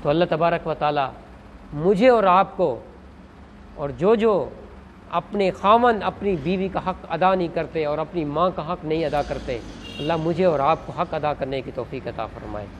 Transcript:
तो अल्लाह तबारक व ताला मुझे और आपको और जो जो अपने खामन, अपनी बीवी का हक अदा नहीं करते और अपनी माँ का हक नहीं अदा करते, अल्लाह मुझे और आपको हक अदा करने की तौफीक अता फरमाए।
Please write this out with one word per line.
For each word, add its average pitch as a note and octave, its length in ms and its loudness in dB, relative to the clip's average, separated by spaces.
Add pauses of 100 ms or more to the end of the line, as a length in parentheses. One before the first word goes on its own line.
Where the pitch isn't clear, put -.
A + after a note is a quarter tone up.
तो D3+ 60 0
अल्लाह E3 180 4
तबारक E3+ 400 0
व D#3 60 -2
ताला D3 380 0 (600)
मुझे F#3 360 4
और A3 160 6
आपको F3+ 520 4 (1000)
और C#3+ 140 -6
जो E3+ 240 4
जो G3+ 360 2 (600)
अपने F#3+ 400 0
खामन, A3+ 500 4
अपनी F#3 340 -2
बीवी F3+ 340 -2
का F#3 100 -4
हक F3+ 300 -6
अदा F#3 260 2
नहीं F3 140 0
करते D#3 360 -4
और D3 140 -2
अपनी D#3 260 -4
माँ D#3+ 260 2
का D#3 120 -6
हक F3 220 -6
नहीं D#3+ 200 0
अदा D3 180 0
करते, C3 380 -6 (380)
अल्लाह D#3 180 -2
मुझे E3 280 0
और D3+ 160 4
आपको D#3 320 2
हक E3 200 -4
अदा D3 200 -2
करने C3+ 280 -4
की C3 100 -10
तौफीक B2 360 -8
अता A2+ 200 -8
फरमाए। G#2 400 -10 (120)